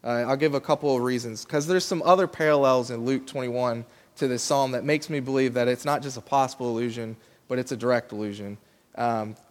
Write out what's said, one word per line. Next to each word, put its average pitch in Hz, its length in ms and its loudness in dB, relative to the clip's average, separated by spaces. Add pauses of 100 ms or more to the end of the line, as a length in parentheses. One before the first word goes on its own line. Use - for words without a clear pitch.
Uh, 120 260 -2
I'll 135 80 2
give 143 180 2
a 135 80 0
couple 143 340 2
of 120 60 0
reasons, 123 420 -4
'cause 147 220 -2
there's 180 180 2
some 170 220 -2
other 180 200 6
parallels 135 640 4
in 117 140 -6
Luke 131 220 0
twenty-one 123 580 -4 (320)
to 135 120 0
this 123 140 0
psalm 139 300 2
that 120 100 -4
makes 151 280 0
me 147 100 -2
believe 131 340 0
that 123 140 2
it's 123 160 -2
not 147 160 0
just 131 160 -10
a 110 60 -12
possible 131 480 0
allusion, 113 460 -4 (320)
but 127 100 -2
it's 127 120 -4
a 131 60 -4
direct 117 360 0
allusion. 104 440 -8 (400)
Um, 110 400 -2 (140)